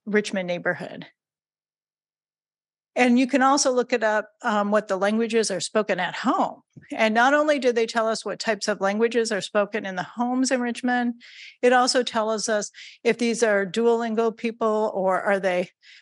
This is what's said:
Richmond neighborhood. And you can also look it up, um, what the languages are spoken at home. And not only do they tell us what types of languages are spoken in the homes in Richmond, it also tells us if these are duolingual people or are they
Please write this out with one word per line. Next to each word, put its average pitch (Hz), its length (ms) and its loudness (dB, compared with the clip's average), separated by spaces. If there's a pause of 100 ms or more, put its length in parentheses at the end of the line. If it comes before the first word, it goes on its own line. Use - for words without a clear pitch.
Richmond 208 400 -2
neighborhood. - 600 -6 (1900)
And 247 240 4
you 262 80 4
can 254 160 2
also 269 300 4
look 247 220 0
it 226 100 0
up, 214 260 0 (120)
um, 208 280 0
what 208 200 0
the 190 80 -2
languages 220 520 0
are 180 120 -6
spoken 208 360 -2
at 175 160 -4
home. 277 480 -2 (300)
And 220 240 0
not 247 180 4
only 302 240 2
do 254 140 2
they 226 140 0
tell 226 200 -2
us 220 200 -4
what 185 120 -6
types 208 300 -4
of 196 140 -2
languages 226 500 0
are 202 80 -2
spoken 208 460 -2
in 190 100 -8
the 180 80 -4
homes 254 480 -2
in 262 80 0
Richmond, 240 600 -2 (400)
it 247 100 4
also 254 320 4
tells 220 460 -2
us 208 200 -2 (360)
if 233 120 2
these 233 260 0
are 202 220 4
duolingual 226 680 0
people 220 580 -2
or 185 280 0
are 202 180 0
they 180 300 0 (320)